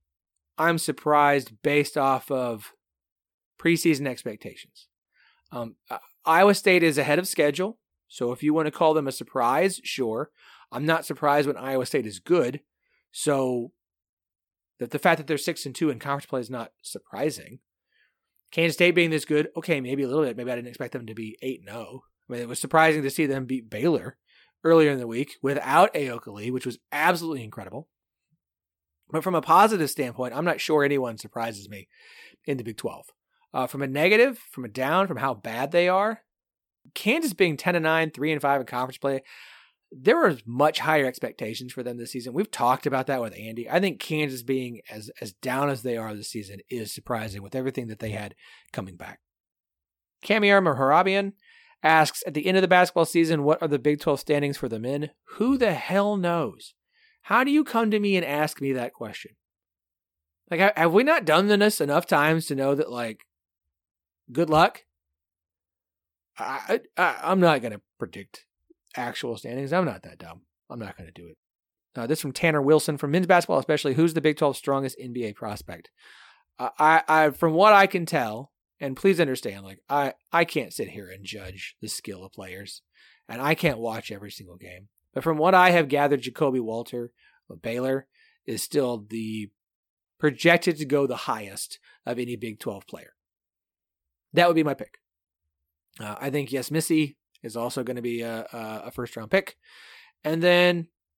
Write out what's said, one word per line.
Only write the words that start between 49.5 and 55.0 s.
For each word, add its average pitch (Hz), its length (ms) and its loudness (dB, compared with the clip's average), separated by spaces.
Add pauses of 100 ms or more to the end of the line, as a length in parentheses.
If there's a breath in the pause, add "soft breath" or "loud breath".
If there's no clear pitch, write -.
Kamiar 202 380 6
Maharabian 180 680 4 (500 soft breath)
asks, 156 420 4
"At 151 100 -8
the 151 120 -4
end 185 100 4
of 190 60 6
the 180 60 4
basketball 180 360 4
season, 160 380 2
what 151 180 2
are 165 60 -2
the 143 140 0
Big 147 180 2
twelve 143 220 0
standings 143 360 0
for 131 120 -6
the 110 100 -6
men?" 143 320 -6 (280)